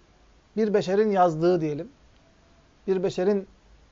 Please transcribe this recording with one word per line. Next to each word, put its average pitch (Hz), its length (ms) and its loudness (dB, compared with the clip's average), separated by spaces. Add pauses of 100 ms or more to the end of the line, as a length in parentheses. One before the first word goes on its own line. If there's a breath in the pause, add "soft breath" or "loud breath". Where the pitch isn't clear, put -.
(560)
bir 214 180 0
beşerin 202 360 0
yazdığı 175 500 2
diyelim, 156 320 -6 (920)
bir 185 160 -2
beşerin 190 460 -2 (420)